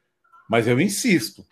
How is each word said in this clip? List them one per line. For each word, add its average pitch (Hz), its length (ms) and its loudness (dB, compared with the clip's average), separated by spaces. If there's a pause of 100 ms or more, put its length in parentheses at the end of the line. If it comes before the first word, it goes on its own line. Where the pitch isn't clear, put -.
(500)
Mas 110 180 0
eu 123 140 2
insisto 185 720 -2